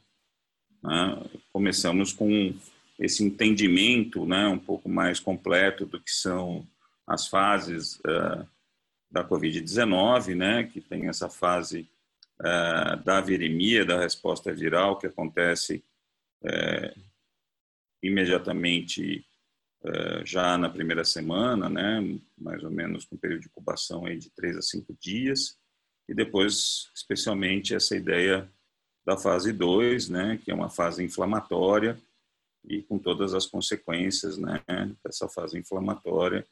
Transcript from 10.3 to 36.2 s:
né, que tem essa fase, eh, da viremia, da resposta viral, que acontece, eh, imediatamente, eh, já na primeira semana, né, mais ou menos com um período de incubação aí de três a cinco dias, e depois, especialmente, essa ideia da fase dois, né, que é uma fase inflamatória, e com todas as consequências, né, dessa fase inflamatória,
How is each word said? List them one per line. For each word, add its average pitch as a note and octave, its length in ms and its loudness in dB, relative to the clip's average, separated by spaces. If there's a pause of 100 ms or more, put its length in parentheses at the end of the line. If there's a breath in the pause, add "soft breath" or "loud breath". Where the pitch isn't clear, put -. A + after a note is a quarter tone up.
né, G2+ 300 2
que - 180 -10
tem E2+ 260 -6
essa F2 220 -4
fase, F2 580 -2 (540)
eh, E2+ 540 2 (100)
da F#2+ 160 4
viremia, F#2 640 2
da F2 140 2
resposta F2+ 520 -2
viral, E2 460 2
que - 80 -10
acontece, E2+ 800 -2 (600)
eh, G1+ 520 -2 (1080)
imediatamente, F2 1200 0 (600)
eh, - 400 -4
já F2+ 320 0
na E2+ 100 0
primeira E2 380 -2
semana, F2+ 640 -2
né, F2+ 500 -2 (160)
mais E2 280 -10
ou D#2+ 80 -8
menos E2+ 340 -6
com - 80 -18
um - 60 -14
período E2 220 -6
de - 60 -20
incubação - 580 -8
aí F2 120 -6
de - 140 -16
três F2 260 -6
a E2+ 60 -8
cinco - 360 -6
dias, B2+ 560 -4 (540)
e G#2 60 -6
depois, G#2 800 0
especialmente, G2 800 -2
essa G2 200 0
ideia F#2 540 2 (560)
da F#2 100 2
fase F#2+ 380 0
dois, G#2 560 2
né, G2+ 340 -2
que - 60 -8
é F2 60 -2
uma F2 120 -2
fase E2+ 360 -2
inflamatória, G2 920 2 (720)
e - 120 -4
com G2+ 180 -4
todas F#2 340 0
as F#2+ 120 0
consequências, F2+ 920 -4
né, F2 240 -4 (400)
dessa - 280 -8
fase E2+ 280 -8
inflamatória, F#2 960 -2